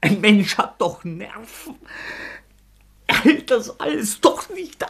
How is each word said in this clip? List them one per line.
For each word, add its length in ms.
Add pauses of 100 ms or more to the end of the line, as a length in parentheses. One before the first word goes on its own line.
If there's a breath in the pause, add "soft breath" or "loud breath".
Ein 200
Mensch 360
hat 220
doch 240
Nerven. 720 (1300 loud breath)
Er 160
hält 280
das 280
alles 420
doch 280
nicht 400